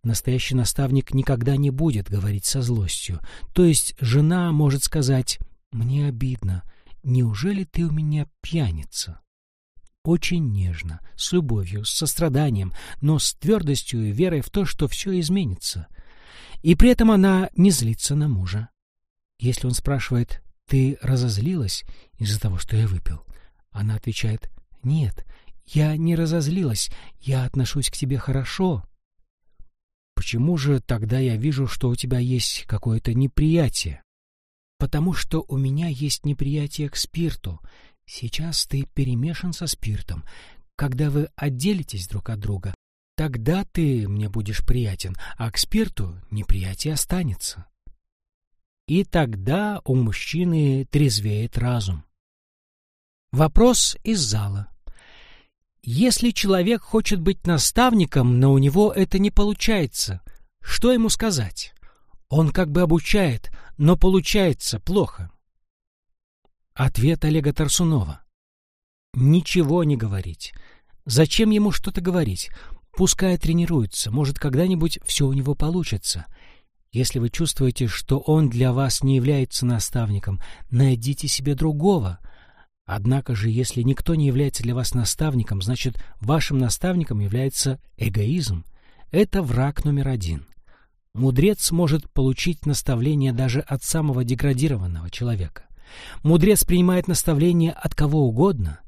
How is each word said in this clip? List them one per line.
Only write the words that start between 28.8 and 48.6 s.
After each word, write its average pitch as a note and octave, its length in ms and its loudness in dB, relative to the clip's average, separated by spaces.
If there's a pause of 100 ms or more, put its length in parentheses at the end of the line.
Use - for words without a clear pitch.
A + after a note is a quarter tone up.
«Почему A#2+ 400 -2
же C#3 240 0
тогда A2+ 400 -2
я B2 160 0
вижу, C3+ 320 -2
что - 220 -2
у A#2+ 80 0
тебя B2+ 220 -2
есть B2 460 -2
какое-то A2+ 480 -2
неприятие?» C#3 880 0 (800)
«Потому D#3 340 0
что - 340 -2
у C3+ 100 -4
меня C#3 300 -2
есть C#3+ 380 -4
неприятие D3 640 -2
к - 80 -10
спирту. C#3 640 -6 (440)
Сейчас - 600 -6
ты C#3 180 -4 (100)
перемешан C#3 600 -2
со - 120 -8
спиртом. - 600 -6 (500)
Когда C#3+ 340 -2
вы D3 260 0
отделитесь C#3 720 -4
друг - 220 -6
от A2 100 -6
друга, G2 340 -6 (420)
тогда D3+ 480 0
ты C3 460 0
мне G#2 200 -2
будешь G#2+ 360 -2
приятен, G2 500 2 (220)
а A2+ 140 -4
к - 60 -6
спирту G2+ 600 -2 (120)
неприятие G2 640 0
останется». C#3 680 -4 (1200)